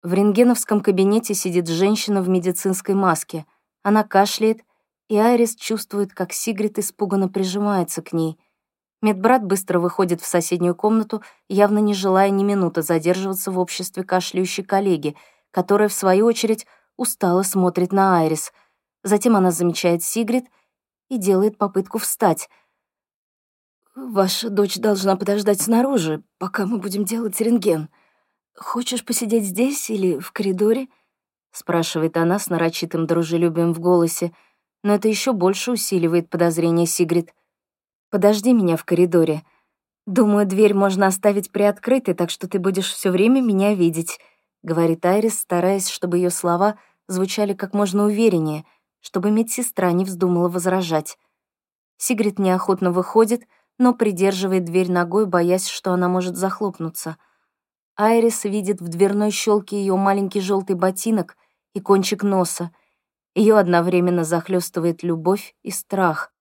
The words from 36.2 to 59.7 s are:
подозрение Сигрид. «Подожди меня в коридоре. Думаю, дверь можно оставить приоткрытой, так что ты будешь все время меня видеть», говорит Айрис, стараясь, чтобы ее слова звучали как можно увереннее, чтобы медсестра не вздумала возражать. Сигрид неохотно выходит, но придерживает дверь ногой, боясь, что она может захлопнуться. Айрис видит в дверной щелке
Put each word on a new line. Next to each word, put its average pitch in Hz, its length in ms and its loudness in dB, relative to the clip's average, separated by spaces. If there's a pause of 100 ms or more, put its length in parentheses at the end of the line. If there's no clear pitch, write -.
подозрение 170 580 2
Сигрид. 170 460 -2 (760)
«Подожди 208 420 2
меня 185 240 4
в - 80 -6
коридоре. 170 600 2 (600)
Думаю, 208 400 2
дверь 202 280 4
можно 196 340 2
оставить 196 460 0
приоткрытой, 202 640 0
так 170 140 -2
что - 200 -10
ты 196 100 -2
будешь 190 320 -2
все - 200 -4
время 220 280 4
меня 208 340 2
видеть», 165 460 -2 (420)
говорит 165 440 0
Айрис, 214 340 0
стараясь, 185 480 -2
чтобы 175 300 -4
ее 180 140 0
слова 180 460 0 (300)
звучали 190 460 -2
как 196 200 -8
можно 202 300 0
увереннее, 185 640 0 (340)
чтобы 190 320 -4
медсестра 220 640 0
не 180 100 0
вздумала 180 460 0
возражать. 175 680 -2 (800)
Сигрид 208 440 -4
неохотно 185 520 0
выходит, 220 560 0 (300)
но 247 160 2
придерживает 190 720 0
дверь 180 260 0
ногой, 180 340 0
боясь, 175 420 0
что - 240 -6
она 180 160 0
может 180 280 -2
захлопнуться. 180 840 -6 (800)
Айрис 226 460 2
видит 196 380 -4
в 170 60 -10
дверной 202 440 0
щелке 208 480 -2